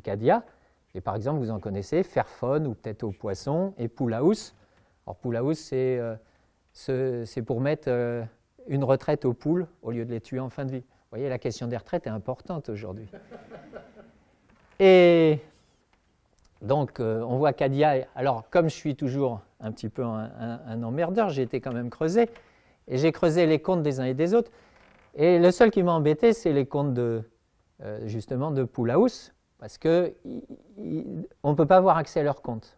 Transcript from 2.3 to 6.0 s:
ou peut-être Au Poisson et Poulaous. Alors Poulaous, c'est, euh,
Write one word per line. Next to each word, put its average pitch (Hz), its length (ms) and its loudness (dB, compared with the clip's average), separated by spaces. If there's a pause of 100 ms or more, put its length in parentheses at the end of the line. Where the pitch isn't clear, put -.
ou 123 80 -4
peut-être 104 300 -12
Au 110 80 -6
Poisson 143 640 -6
et 120 100 -6
Poulaous. 131 640 -2 (520)
Alors - 120 -12
Poulaous, 123 360 -4
c'est, 131 460 -4
euh, 113 160 -6 (580)